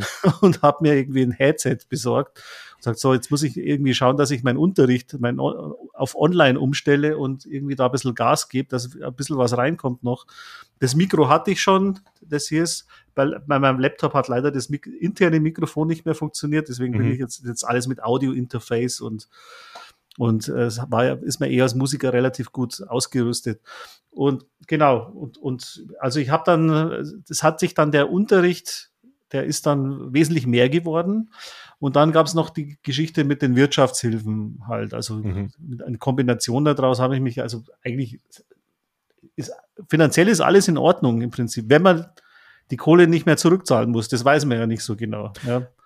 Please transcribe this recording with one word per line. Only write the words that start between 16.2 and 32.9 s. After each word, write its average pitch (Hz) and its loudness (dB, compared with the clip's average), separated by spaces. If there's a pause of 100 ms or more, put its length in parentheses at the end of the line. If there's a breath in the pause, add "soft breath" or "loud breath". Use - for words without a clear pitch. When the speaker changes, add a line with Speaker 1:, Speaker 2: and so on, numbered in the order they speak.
Speaker 1:
deswegen 123 -4
bin 110 0
Speaker 2:
Mhm. 139 2
Speaker 1:
ich 127 -4
jetzt, 127 -10
jetzt 120 -8
alles 123 -2
mit 131 -6
Audio-Interface 123 -4
und, 113 -10 (880 loud breath)
und, 113 0
äh, 120 -2
es 113 -4
war 117 2
ja, 131 0
ist - -6
man 135 -2
eher 127 2
als 120 0
Musiker 131 -2
relativ 123 -2
gut 120 -6
ausgerüstet. 120 -4 (480 loud breath)
Und 139 -2 (220)
genau, 143 2
und, - -16
und 131 -10 (140)
also 131 -4
ich 127 -4
hab 160 0
dann, 160 2 (600)
es 160 -6
hat 160 2
sich 175 -2
dann 151 2
der 143 2
Unterricht, 180 0 (400)
der 135 -4
ist - -6
dann 139 -2
wesentlich 151 2
mehr 120 4
geworden. 170 -2 (500 loud breath)
Und 139 -2
dann 156 6
gab's 160 2
noch 160 0
die 147 -10
Geschichte 151 -2